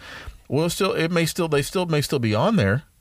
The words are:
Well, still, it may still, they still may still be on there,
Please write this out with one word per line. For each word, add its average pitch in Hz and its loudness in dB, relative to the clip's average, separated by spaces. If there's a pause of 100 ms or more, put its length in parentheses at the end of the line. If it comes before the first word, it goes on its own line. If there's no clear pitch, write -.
(480)
Well, 156 0
still, 190 0
it 165 0
may 170 2
still, 165 -2
they 147 2
still 180 -2
may 151 0
still 143 -2
be 110 2
on 185 2
there, 110 2 (180)